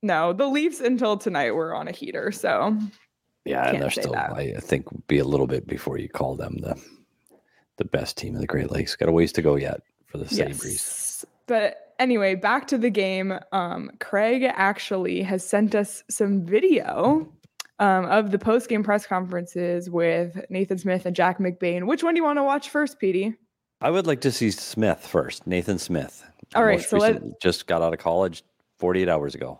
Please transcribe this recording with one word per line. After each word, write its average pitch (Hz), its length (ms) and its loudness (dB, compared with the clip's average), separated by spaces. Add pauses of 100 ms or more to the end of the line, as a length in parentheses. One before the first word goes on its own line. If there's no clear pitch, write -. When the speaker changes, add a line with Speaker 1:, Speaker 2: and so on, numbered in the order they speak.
Speaker 1:
no, 175 300 2
the 202 160 2
Leafs 294 320 0
until 240 360 2
tonight 147 360 -2
were 160 220 -4
on 156 140 -6
a 170 40 -10
heater, - 400 -6
so. 202 440 0 (680)
Speaker 2:
Yeah, - 180 -2
and 64 80 2
Speaker 1:
Can't - 100 0
Speaker 2:
they're 67 100 -2
Speaker 1:
say - 120 -4
Speaker 2:
still, - 100 -2
Speaker 1:
that. - 200 -2
Speaker 2:
I, 67 240 -6
I - 40 -10
think, 67 260 -2 (220)
be 71 100 4
a 71 60 4
little 69 220 2
bit 65 200 -4
before - 320 -6
you - 100 -8
call 65 280 -4
them - 240 -8
the, - 200 -8 (960)
the - 80 -4
best - 320 -4
team - 180 -8
in - 60 -4
the - 60 -4
Great - 240 -2
Lakes. - 260 -2
Got - 120 2
a 82 40 4
ways 82 200 4
to 85 100 -2
go 76 140 4
yet 69 240 -4 (260)
for - 120 -12
the - 100 -10
Sabres. - 360 -4
Speaker 1:
Yes. - 600 -8 (220)
But - 520 -2
anyway, 214 380 2
back 233 320 0
to 269 100 2
the 233 120 2
game. 190 480 0 (120)
Um, 175 480 -4
Craig 226 460 2
actually 190 760 0
has 185 220 -2
sent 208 300 2
us 208 340 -2
some 196 380 0
video, 285 840 2 (520)
um, 190 240 6
of 202 260 4
the 196 80 0
post-game 226 460 2
press 208 220 2
conferences 175 840 -4
with 170 580 0
Nathan 190 300 -2
Smith 185 260 0
and 180 120 -2
Jack 185 220 2
McBain. 180 480 -2
Which 311 180 0
one 330 100 2
do 330 60 2
you 320 40 0
wanna 294 200 2
watch 277 260 -2
first, 294 300 -2
P 196 100 0
D? 190 240 -2 (460)
Speaker 2:
I 135 100 2
would 175 160 2
like 143 140 0
to 139 100 2
see 117 220 0
Smith - 520 0
first, - 440 -2
Nathan 90 300 0
Smith. 73 440 -6 (320)
Speaker 1:
All 233 100 4
right, 202 140 4
Speaker 2:
Most - 120 -6
Speaker 1:
so 208 80 4
let 214 160 4
Speaker 2:
recent, - 280 -10
just - 240 0
got 82 160 2
out 82 100 2
of 82 60 -4
college 87 460 0 (340)
forty-eight 90 300 2
hours 73 260 0
ago. 65 260 -10